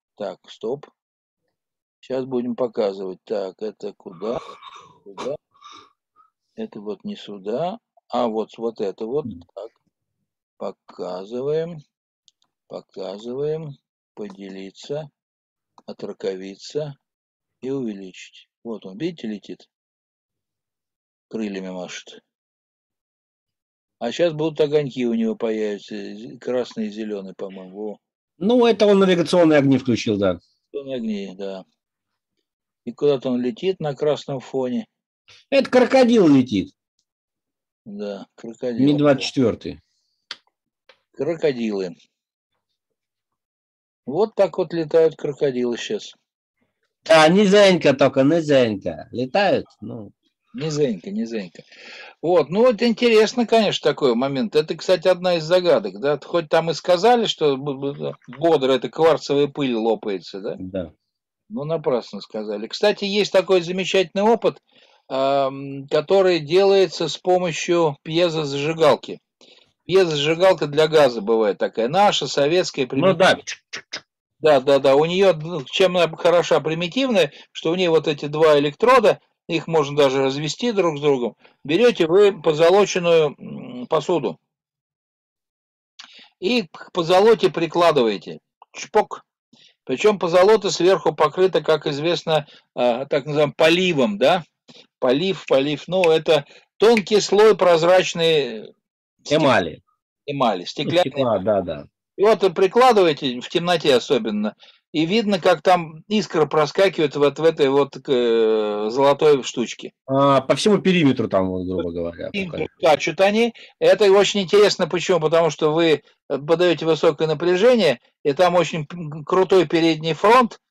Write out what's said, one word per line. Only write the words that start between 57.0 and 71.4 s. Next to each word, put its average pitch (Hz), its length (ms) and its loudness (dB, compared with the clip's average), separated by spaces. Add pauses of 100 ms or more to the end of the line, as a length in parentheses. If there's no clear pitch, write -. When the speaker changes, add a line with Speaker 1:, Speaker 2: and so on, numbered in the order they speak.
Speaker 1:
что 147 300 -2
б-, 139 180 -8 (200)
б-, 143 200 -10 (240)
бодро 143 340 2
эта 127 180 -2
кварцевая 147 580 0
пыль 139 260 -4
лопается, 104 680 -4
да? - 180 -8
Speaker 2:
Да. 92 340 -10 (580)
Speaker 1:
Ну, 120 140 -10
напрасно 147 560 -6
сказали. 107 480 -10
Кстати, 208 360 -2
есть 196 280 -2
такой 185 300 2
замечательный 185 600 -4
опыт, 208 340 0 (500)
ам, 139 800 -4
который 180 520 2
делается 180 680 2
с - 100 -10
помощью 175 840 0
пьезозажигалки. 156 1200 -2 (640)
Пьезозажигалка 165 800 2
для 151 200 2
газа 143 340 4
бывает 107 360 0